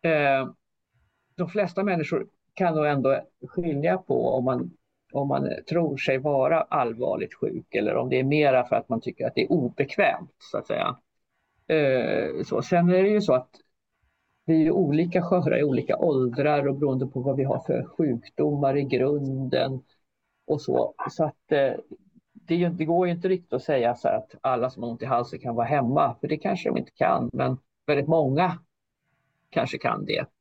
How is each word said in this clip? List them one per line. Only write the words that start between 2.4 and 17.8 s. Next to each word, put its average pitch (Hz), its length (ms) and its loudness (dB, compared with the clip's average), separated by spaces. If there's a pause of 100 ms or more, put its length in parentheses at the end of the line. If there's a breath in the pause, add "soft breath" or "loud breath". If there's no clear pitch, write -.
kan 175 200 0
nog 151 120 2
ändå 135 340 2 (280)
skilja 170 500 0
på 123 300 0
om 127 160 0
man, 127 260 -2 (420)
om 139 160 -2
man 139 200 0 (200)
tror 160 280 0
sig 135 220 0
vara 143 420 2
allvarligt 123 720 -2
sjuk - 400 -6
eller 107 220 0
om 127 120 -2
det 127 120 0
är 131 40 0
mera 139 400 4
för - 120 0
att 117 120 -4
man 117 120 -2
tycker - 260 -6
att 123 80 -4
det - 80 2
är - 100 0
obekvämt, 143 880 0
så - 200 -10
att - 80 -10
säga. - 300 -4 (680)
Eh, 131 760 0
så. - 180 -2
Sen 175 280 4
är 180 120 6
det 196 60 4
ju 214 120 4
så 208 140 2
att 160 160 0 (920)
vi 165 100 2
är 160 100 6
ju 160 60 4
olika 175 520 2
sköra 151 360 2
i 147 60 2
olika 123 320 0
åldrar 139 720 0
och 135 60 -2
beroende 135 320 0
på 127 140 -6
vad 131 160 -2
vi 135 80 0
har 135 140 -2
för 127 260 -2